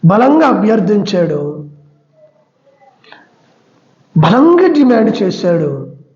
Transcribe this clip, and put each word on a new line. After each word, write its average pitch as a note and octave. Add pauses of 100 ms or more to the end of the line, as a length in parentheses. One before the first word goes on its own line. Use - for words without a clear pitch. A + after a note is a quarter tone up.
బలంగా C4
అభ్యర్థించాడు, F#3 (2500)
బలంగా D4
డిమాండ్ B3
చేశాడు E3 (200)